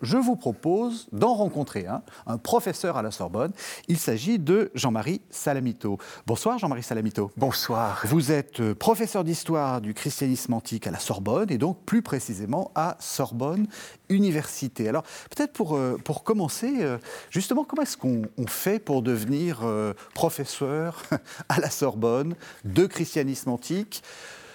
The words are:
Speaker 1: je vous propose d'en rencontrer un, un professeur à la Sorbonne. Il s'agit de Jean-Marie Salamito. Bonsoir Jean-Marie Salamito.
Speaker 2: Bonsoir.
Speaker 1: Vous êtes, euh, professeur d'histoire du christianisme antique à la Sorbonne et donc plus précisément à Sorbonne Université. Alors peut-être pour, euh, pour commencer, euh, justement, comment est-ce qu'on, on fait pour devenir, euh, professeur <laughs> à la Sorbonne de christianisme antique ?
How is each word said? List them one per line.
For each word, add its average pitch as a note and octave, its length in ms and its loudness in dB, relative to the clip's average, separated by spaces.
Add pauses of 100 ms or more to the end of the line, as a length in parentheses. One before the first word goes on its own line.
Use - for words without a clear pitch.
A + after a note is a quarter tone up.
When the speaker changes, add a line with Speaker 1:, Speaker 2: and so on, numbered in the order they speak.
Speaker 1:
je B2+ 140 2
vous B3 200 4
propose F#3+ 760 0
d'en G#3+ 240 4
rencontrer D3 540 0
un, A2+ 140 -4 (240)
un A2+ 120 -2
professeur F#3 580 0
à A#2 60 0
la G#2+ 80 -2
Sorbonne. B2 420 -2 (360)
Il E3+ 100 4
s'agit C3+ 400 2
de F3+ 360 4
Jean-Marie B2 460 0 (100)
Salamito. B2 680 -2 (280)
Bonsoir A3 320 2
Jean-Marie C#3+ 260 -2
Salamito. A2 520 -2
Speaker 2:
Bonsoir. A2+ 680 0
Speaker 1:
Vous C3+ 260 4
êtes, C#3+ 300 0
euh, A2 120 2
professeur G#3+ 520 2
d'histoire D3+ 560 0
du G#2+ 140 -4
christianisme C3 600 0
antique A2+ 320 -4
à F#2+ 60 -4
la - 80 -6
Sorbonne A#2+ 500 0
et B2+ 80 0
donc E3 260 0
plus A3 180 2
précisément D#3+ 760 -2
à D#3+ 240 0
Sorbonne C#3+ 680 0 (420)
Université. D#3 800 2
Alors D3+ 140 2
peut-être - 500 -4
pour, D#3 240 0
euh, B2+ 280 0
pour - 180 -4
commencer, A3 600 0
euh, B2+ 160 0 (320)
justement, B3 340 0
comment D4 180 -2
est-ce - 140 -2
qu'on, B2 260 0 (160)
on B2 80 -2
fait G3 320 0
pour C#3 240 0
devenir, B2 600 0
euh, G#2+ 280 0 (220)
professeur D#3 880 -2 (240)
<laughs> - 220 -12
à C#3 100 4
la D#3 100 0
Sorbonne B2+ 680 2 (280)
de G#2+ 220 6
christianisme C#3+ 640 -2
antique ? E3+ 540 -4 (500)